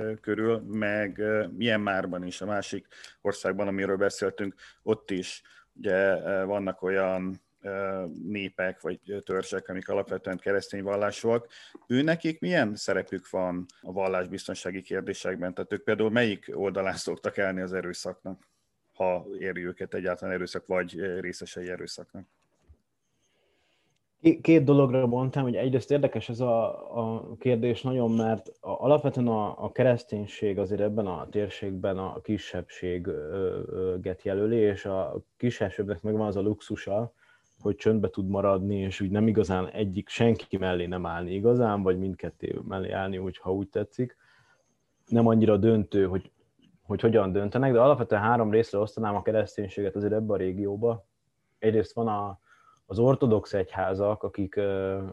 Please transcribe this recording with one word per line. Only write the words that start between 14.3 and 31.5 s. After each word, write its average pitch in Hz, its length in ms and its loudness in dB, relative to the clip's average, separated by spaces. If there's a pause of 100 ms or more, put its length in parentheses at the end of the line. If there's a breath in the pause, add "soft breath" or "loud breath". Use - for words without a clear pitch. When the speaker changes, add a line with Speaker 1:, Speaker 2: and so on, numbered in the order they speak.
Speaker 1:
kérdésekben? 95 720 -6
Tehát - 180 -8
ők 101 100 -6
például 107 280 2
melyik 113 440 0
oldalán 95 420 -2
szoktak 90 420 -6
állni 95 220 -2
az 92 120 -6
erőszaknak, 92 760 -8 (460)
ha 90 320 0 (120)
éri 90 280 -6
őket 92 280 -8
egyáltalán 92 400 -4
erőszak, 92 320 -6
vagy, 92 320 -2
ö, 92 220 -4
részesei 90 480 -10
erőszaknak? 90 560 -12 (2000)
Speaker 2:
Ké-, 165 200 6
két 165 240 8
dologra 131 420 6
mondtam, 127 360 2
hogy 120 140 0
egyrészt 127 340 0
érdekes 139 380 2
ez 117 120 -8
a, 117 580 0
a 113 400 -6
kérdés 120 440 0
nagyon, 127 280 0
mert 113 380 0
a, - 360 -8
alapvetően 135 420 4
a, 107 380 -2
a 101 80 -6
kereszténység 107 840 0
azért 98 220 -2
ebben 104 260 0
a 80 220 -6
térségben 98 720 -4